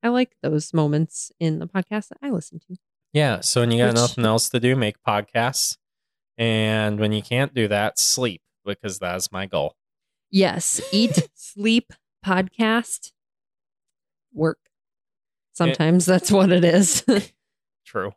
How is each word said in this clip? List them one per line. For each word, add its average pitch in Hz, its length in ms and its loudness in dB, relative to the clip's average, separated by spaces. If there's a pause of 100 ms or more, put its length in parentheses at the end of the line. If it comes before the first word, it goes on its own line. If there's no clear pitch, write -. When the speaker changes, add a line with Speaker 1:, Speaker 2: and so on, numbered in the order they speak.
Speaker 1:
I 233 60 -2
like 247 340 0
those 151 320 -4
moments 156 680 -2
in 160 200 -2
the 170 80 -8
podcast 202 400 -6
that - 160 -20
I 277 80 -6
listen 165 260 -8 (100)
to. 180 100 -16 (360)
Speaker 2:
Yeah, 139 280 0
so - 200 0
when 120 80 2
you 117 80 2
got 123 120 4
Speaker 1:
Which 117 60 2
Speaker 2:
nothing 117 300 0
else 110 240 2
to 123 100 0
do, 127 160 2
make 107 200 -2 (120)
podcasts. 113 680 -2 (580)
And 110 640 0
when 107 120 0
you 107 100 -2
can't 135 320 -2
do 117 140 0
that, 104 320 -2
sleep, 117 420 -2 (240)
because 101 320 -8
that's 90 340 -6
my 95 140 -8
goal. 76 300 -4 (560)
Speaker 1:
Yes, 190 500 0 (100)
eat, 196 400 0
Speaker 2:
<laughs> - 40 -20
Speaker 1:
sleep, 226 580 -4 (320)
podcast, 220 840 -2 (1200)
work. 160 320 -4
Speaker 2:
Eh. - 40 -20 (840)
Speaker 1:
Sometimes 165 540 2
that's 185 240 4
what 190 200 6
it 175 140 6
is. 175 400 4 (400)
<laughs> - 400 -20
Speaker 2:
True. 101 320 -8